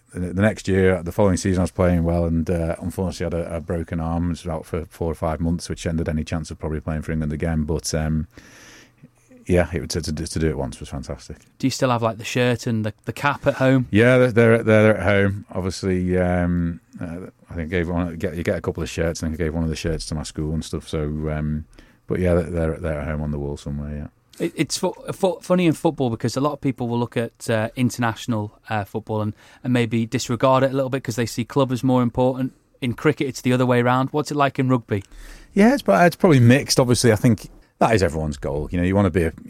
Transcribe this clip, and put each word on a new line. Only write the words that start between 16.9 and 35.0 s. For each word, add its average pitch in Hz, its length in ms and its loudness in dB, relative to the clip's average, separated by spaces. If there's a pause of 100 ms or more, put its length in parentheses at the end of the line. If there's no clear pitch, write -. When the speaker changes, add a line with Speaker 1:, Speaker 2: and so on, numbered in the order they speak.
Speaker 1:
uh, 87 260 -10 (240)
I - 40 -12
think 82 120 -6
I 90 120 -2
gave 82 100 0
one, 87 260 -2
get, 82 220 -6
you 85 80 -4
get 95 120 0
a 82 40 -6
couple 82 240 -4
of 76 40 -6
shirts. 82 320 -4
I 85 60 -4
think 78 140 -4
I 85 40 -2
gave 78 100 -2
one 82 100 -2
of 80 40 -2
the 78 60 -2
shirts 80 320 -6
to - 80 -8
my 78 80 -6
school 76 300 -6
and 80 120 -4
stuff. - 220 -10
So, 80 160 -4 (300)
um, 76 320 -4 (420)
but - 140 -4
yeah, 87 140 2
they're, 85 160 0
they're, 80 260 -2
they're 80 240 -6
at 71 80 -6
home 76 140 -4
on 76 100 -4
the 73 80 -6
wall 71 160 -6
somewhere. 73 400 -8 (420)
Yeah. 156 80 -4
Speaker 2:
It, 170 80 -6
it's - 240 -2
fu-, 190 160 -4 (180)
fu-, 180 280 -2
funny 180 260 2
in 156 60 6
football 139 380 0
because 113 260 -2
a 131 40 -2
lot 147 120 0
of 143 80 -10
people 131 260 -4
will 120 140 -2
look 120 160 -4
at, 117 340 -6
uh, 110 240 0
international, 113 840 -2 (120)
uh, 107 160 -2
football 110 360 -6
and, 104 140 -2 (300)
and 127 80 0
maybe 117 340 0
disregard 131 560 2
it 135 80 2
a 131 40 -6
little 135 160 0
bit 135 120 -4
'cause 110 140 -6
they 120 100 0
see 117 180 -6
club 131 280 0
as 120 100 -4
more 127 200 4
important. 127 500 0 (280)
In 123 140 -2
cricket, 151 320 0
it's 127 140 -8
the 127 120 2
other 127 140 2
way 123 140 4
around. 127 300 2
What's 147 200 -4
it 147 60 -4
like 139 240 0
in 131 80 2
rugby? 113 340 0 (520)